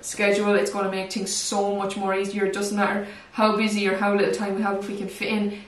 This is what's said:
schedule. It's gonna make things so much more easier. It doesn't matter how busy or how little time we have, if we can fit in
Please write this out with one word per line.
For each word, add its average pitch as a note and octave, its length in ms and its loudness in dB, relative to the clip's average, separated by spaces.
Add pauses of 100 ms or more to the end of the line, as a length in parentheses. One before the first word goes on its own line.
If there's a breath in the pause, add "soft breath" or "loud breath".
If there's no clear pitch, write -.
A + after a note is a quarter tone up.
schedule. G3+ 540 2
It's G3+ 160 2
gonna G3+ 200 -2
make F#3+ 220 -4
things F#3+ 220 -4
so G3+ 400 0
much G3 220 -4
more G3 180 0
easier. G3+ 320 0
It F#3+ 60 0
doesn't G3+ 240 -2
matter G3+ 300 0 (260 loud breath)
how G#3+ 240 4
busy G#3 320 2
or F#3+ 80 2
how G3+ 180 2
little G3+ 200 2
time G3+ 200 -2
we G#3 80 -2
have, G3+ 160 0
if G3+ 100 -6
we G3 80 -6
can F#3 120 -6
fit G#3+ 200 -6
in G#3 400 -2